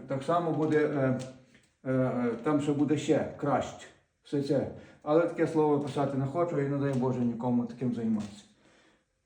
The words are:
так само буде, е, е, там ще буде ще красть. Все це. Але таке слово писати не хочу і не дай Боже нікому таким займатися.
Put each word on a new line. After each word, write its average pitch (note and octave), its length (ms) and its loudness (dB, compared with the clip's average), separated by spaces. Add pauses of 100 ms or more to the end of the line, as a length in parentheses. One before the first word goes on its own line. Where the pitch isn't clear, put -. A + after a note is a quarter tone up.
так C3+ 140 -4
само E3 300 0
буде, D3+ 260 2
е, C#3 420 2 (640)
е, B2 440 0 (140)
там D3 160 2
ще D3 120 0
буде D3 240 2
ще C3 400 0
красть. - 500 -2 (360)
Все C#3+ 200 -2
це. B2+ 280 0 (320)
Але D3+ 180 4
таке E3+ 260 2
слово D3+ 340 2
писати C#3 380 -2
не C3+ 80 0
хочу E3+ 340 0
і C#3 80 0
не C#3+ 100 0
дай C#3 140 0
Боже B2 280 0
нікому A#2+ 460 0
таким B2 280 -4
займатися. A2 500 -4 (800)